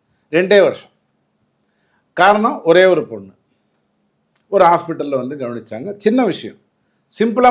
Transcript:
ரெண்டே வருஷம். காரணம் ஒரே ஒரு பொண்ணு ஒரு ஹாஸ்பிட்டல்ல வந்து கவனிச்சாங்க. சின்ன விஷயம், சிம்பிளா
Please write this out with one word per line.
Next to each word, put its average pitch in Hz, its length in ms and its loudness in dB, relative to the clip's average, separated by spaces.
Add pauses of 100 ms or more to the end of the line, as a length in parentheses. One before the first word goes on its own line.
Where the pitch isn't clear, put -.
(320)
ரெண்டே 190 320 2
வருஷம். - 300 -6 (1200)
காரணம் 208 400 2 (120)
ஒரே 175 140 4 (100)
ஒரு 151 180 0
பொண்ணு 98 220 -16 (1200)
ஒரு 190 180 4
ஹாஸ்பிட்டல்ல 147 500 -4
வந்து 131 200 -10
கவனிச்சாங்க. 120 500 -12 (140)
சின்ன 214 160 2 (100)
விஷயம், - 280 -12 (540)
சிம்பிளா 240 380 0